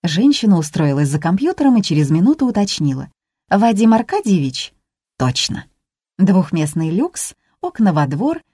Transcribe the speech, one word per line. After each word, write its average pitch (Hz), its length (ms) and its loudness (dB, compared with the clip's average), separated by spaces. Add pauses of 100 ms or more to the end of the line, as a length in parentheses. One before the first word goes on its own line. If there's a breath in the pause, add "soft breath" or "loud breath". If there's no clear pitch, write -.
Женщина 202 540 2
устроилась 147 520 0
за 147 100 -2
компьютером 254 580 2
и 196 60 2
через 147 260 0
минуту 247 380 2
уточнила. 151 640 -2 (400)
«Вадим 220 440 2
Аркадьевич?» 220 800 -2 (440)
«Точно». - 480 -4 (520)
«Двухместный 165 720 0
люкс, 247 460 -4 (240)
окна 214 340 0
во 147 140 0
двор. 254 340 -4 (120)